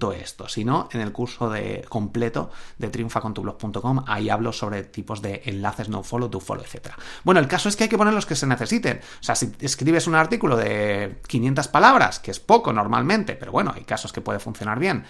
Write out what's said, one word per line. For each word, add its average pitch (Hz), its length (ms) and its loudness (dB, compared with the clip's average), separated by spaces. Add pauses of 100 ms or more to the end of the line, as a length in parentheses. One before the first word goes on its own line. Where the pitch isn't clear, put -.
(120)
esto. - 380 -12
Si 107 160 -4
no, 139 260 0
en 120 80 -4
el 104 140 -4
curso 120 360 -4
de, 101 380 -6
completo 113 640 -2 (260)
de 113 120 -6
triunfa 113 320 -4
con 110 120 -4
tu 98 80 -8
blog 98 160 -6
punto 101 240 -6
com, 127 240 0
ahí 107 240 -2
hablo 113 220 0
sobre 101 320 -4
tipos 104 380 -10
de 101 240 -6
enlaces, 104 420 -4
nofollow, 110 400 -4
dofollow, - 380 -6
etcétera. - 320 -14 (260)
Bueno, 185 160 8
el 135 80 4
caso 180 220 2
es 202 80 -2
que 226 60 4
hay 214 60 2
que 226 80 2
poner 214 160 6
los 208 120 0
que 160 100 -4
se 139 100 -2
necesiten. 127 540 0 (220)
O - 20 -16
sea, 127 120 2
si 117 260 -2
escribes 151 460 2
un 165 80 4
artículo 160 420 4
de 104 680 0
quinientas 135 420 0
palabras, 185 500 6
que - 120 -8
es - 100 -8
poco 220 320 6
normalmente, 120 640 0
pero 120 160 -12
bueno, 170 200 2
hay - 120 -12
casos 110 260 -6
que - 80 -6
puede 101 200 -4
funcionar 107 400 -4
bien, 170 300 -2